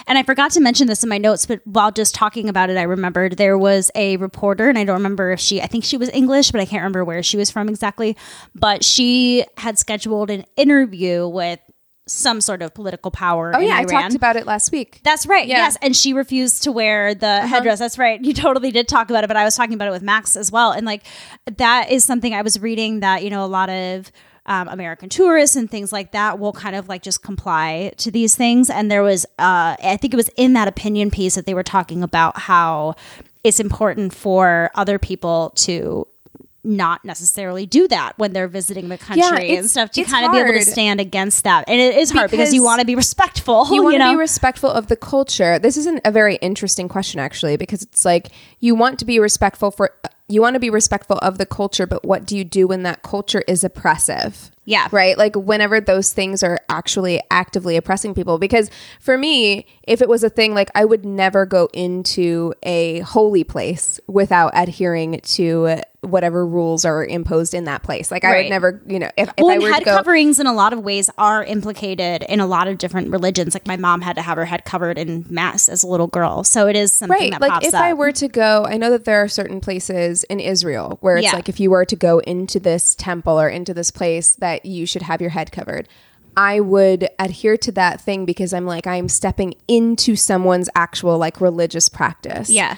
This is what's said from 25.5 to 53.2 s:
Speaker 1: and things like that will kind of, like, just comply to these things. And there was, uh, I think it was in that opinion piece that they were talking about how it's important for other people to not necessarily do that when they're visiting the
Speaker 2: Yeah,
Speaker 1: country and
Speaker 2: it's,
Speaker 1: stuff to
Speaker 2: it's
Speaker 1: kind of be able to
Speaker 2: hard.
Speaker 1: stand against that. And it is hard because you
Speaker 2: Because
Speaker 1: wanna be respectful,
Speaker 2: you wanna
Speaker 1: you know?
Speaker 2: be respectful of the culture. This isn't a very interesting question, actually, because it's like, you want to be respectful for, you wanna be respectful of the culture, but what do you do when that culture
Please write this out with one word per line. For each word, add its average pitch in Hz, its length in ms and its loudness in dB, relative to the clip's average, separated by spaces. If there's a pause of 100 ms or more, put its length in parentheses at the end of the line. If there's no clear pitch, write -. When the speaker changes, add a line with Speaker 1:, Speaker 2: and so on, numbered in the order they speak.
Speaker 1:
and 226 140 -2
things 202 240 -10
like 196 180 -10
that 208 280 -2
will 208 120 -4
kind 196 240 -10
of, 190 140 -10
like, 180 140 -12
just 180 180 -8
comply 165 760 -4
to - 140 -6
these 226 240 2
things. 240 360 4
And 214 200 -2
there 202 120 4
was, 196 220 2 (120)
uh, 175 440 2
I 190 200 0
think 254 120 -2
it 254 40 0
was 233 180 2
in 254 180 4
that 220 140 2
opinion 208 440 -2
piece 185 240 -2
that 185 100 -6
they 190 80 -4
were 180 100 -2
talking 180 400 -2
about 165 360 0
how 160 560 0 (480)
it's 220 160 2
important 202 540 -2
for 180 640 2
other 202 240 -2
people 170 580 -4
to - 500 -4 (560)
not 190 400 -2
necessarily 185 640 -6
do 320 220 4
that 147 300 -4
when 208 160 -2
they're 185 140 -4
visiting 180 420 -8
the 180 60 -10 (140)
Speaker 2:
Yeah, 349 200 4
Speaker 1:
country - 200 -2
and 359 160 -2
Speaker 2:
it's, - 60 0
Speaker 1:
stuff 226 200 -2
to 311 100 -2
Speaker 2:
it's 359 100 -6
Speaker 1:
kind 247 140 2
of 233 60 2
be 247 60 4
able 240 120 4
to 226 100 4
Speaker 2:
hard. 202 80 2
Speaker 1:
stand 208 340 0
against 196 420 -2
that. 175 240 4
And 240 140 2
it 254 140 4
is 294 160 2
hard 214 180 2
because 277 240 2
you 254 80 6
Speaker 2:
Because 240 40 6
Speaker 1:
wanna 240 200 4
be 247 100 0
respectful, 262 760 2
Speaker 2:
you 392 120 6
wanna 302 120 6
Speaker 1:
you 269 40 4
know? 262 140 6
Speaker 2:
be 320 60 4
respectful 269 500 0
of 214 180 -2
the 226 80 0
culture. 190 640 0
This 214 200 2
isn't 311 280 -2
a 214 60 2
very 208 240 4
interesting 190 520 -4
question, 190 320 -6
actually, 147 380 -4
because 196 240 -8
it's - 240 -4
like, 175 240 2 (300)
you 233 160 4
want 247 240 2
to 240 60 -10
be 233 140 2
respectful 208 520 0
for, 196 200 0 (360)
you 208 140 2
wanna 247 180 2
be 240 100 -2
respectful 208 480 0
of 190 220 -2
the 190 80 -4
culture, 196 400 -4
but - 180 -6
what 190 220 0
do 208 100 -4
you 190 60 -4
do 185 240 2
when 185 160 -4
that 175 180 -6
culture 202 460 -4